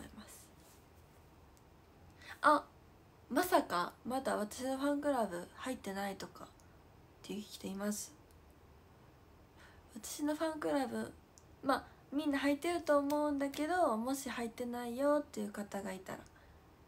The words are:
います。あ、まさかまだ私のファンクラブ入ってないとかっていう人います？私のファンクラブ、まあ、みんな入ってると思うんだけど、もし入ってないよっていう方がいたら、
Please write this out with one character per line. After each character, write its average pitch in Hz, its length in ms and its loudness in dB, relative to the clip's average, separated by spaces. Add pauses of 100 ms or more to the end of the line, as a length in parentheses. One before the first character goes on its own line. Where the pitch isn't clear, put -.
い - 20 -12 (140)
ま - 60 -16
す。 - 220 -20 (2000)
あ、 294 220 8 (680)
ま 285 140 4
さ 359 200 6
か 175 300 0 (120)
ま 254 140 0
だ 202 160 0
私 208 260 -4
の 262 160 0
フ 277 120 2
ァ 294 60 4
ン 285 60 -2
ク 285 80 2
ラ 247 160 4
ブ 180 300 -6
入 262 180 -4
っ 240 40 -6
て 196 160 -8
な 196 160 -2
い 190 60 -6
と 190 120 -10
か - 160 -16
っ - 40 -16 (760)
て 185 100 -8
い 202 60 -4
う - 20 -8
人 - 260 -10
い 190 80 -6
ま 202 160 -2
す？ - 220 -6 (1800)
私 - 280 -8
の 302 120 2
フ 320 80 -2
ァ 320 140 0
ン - 20 -8
ク 311 100 -2
ラ 277 160 2
ブ、 226 260 -4 (520)
ま 269 120 4
あ、 - 80 -2 (280)
み 294 140 0
ん 294 60 0
な 277 80 0
入 285 160 2
っ - 20 -8
て 339 160 -2
る 339 80 0
と 294 160 6
思 294 300 2
う 294 40 0
ん 277 80 -2
だ 277 100 0
け 285 180 -2
ど、 330 280 4
も 233 200 0
し 269 140 -8
入 233 180 -4
っ - 20 -4
て 247 160 -8
な 240 200 -6
い 240 120 -6
よ 294 240 4
っ - 20 -4
て - 160 -8
い 208 80 -2
う 208 40 -8
方 202 300 -6
が 190 120 -6
い 185 60 -8
た - 140 -10
ら、 - 60 -10 (680)